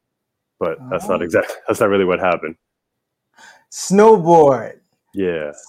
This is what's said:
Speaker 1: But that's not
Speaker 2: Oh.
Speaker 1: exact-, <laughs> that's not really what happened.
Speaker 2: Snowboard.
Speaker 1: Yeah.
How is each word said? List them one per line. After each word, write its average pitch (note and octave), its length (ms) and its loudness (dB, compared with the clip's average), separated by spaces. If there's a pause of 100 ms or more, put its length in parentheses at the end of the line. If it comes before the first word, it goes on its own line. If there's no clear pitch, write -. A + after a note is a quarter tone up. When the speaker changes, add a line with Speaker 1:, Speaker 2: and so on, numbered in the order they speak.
(580)
Speaker 1:
But E2 200 -8 (100)
that's F2 180 -8
not F2+ 140 -4
Speaker 2:
Oh. F2 60 -6
Speaker 1:
exact-, F#2+ 340 -2
<laughs> - 80 -10
that's G#2+ 120 -6
not G2+ 100 2
really G2 160 0
what F2 140 -2
happened. E2 360 -4 (1120)
Speaker 2:
Snowboard. E3 1120 2 (320)
Speaker 1:
Yeah. E2+ 400 -6 (160)